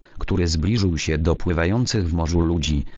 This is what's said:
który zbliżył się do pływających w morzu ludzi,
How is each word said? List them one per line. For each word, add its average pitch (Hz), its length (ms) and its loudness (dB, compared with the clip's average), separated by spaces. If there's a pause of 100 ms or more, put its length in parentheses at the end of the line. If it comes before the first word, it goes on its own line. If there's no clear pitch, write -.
(180)
który 92 300 0
zbliżył 85 500 0
się 78 200 -2
do 80 180 2
pływających 90 720 0
w 78 40 -2
morzu 82 280 0
ludzi, 76 440 0 (140)